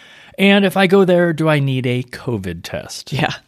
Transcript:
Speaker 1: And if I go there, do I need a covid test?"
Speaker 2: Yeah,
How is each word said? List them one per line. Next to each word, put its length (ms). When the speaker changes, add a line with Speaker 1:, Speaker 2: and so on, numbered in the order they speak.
Speaker 1:
And 280
if 100
I 100
go 200
there, 260
do 160
I 120
need 260
a 160
covid 600
test?" 480
Speaker 2:
Yeah, 220